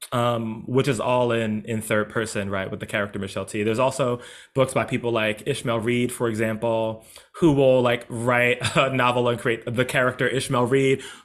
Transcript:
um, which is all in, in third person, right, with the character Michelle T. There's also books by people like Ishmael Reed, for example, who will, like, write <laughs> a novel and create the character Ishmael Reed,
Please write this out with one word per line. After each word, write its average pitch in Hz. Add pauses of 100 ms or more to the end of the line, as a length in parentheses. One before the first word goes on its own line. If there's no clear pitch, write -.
(100)
um, 117
which 131
is 120
all 123
in, 110
in 110
third 107
person, 107
right, 95
with 101
the 104
character 104
Michelle 95
T. 104
There's 110
also 127 (340)
books 131
by 117
people 120
like 107
Ishmael 127
Reed, 120
for 120
example, 113 (320)
who 165
will, 131
like, 120
write 123
<laughs> 117
a 139
novel 123
and 120
create 117
the 123
character 127
Ishmael 123
Reed, 135 (220)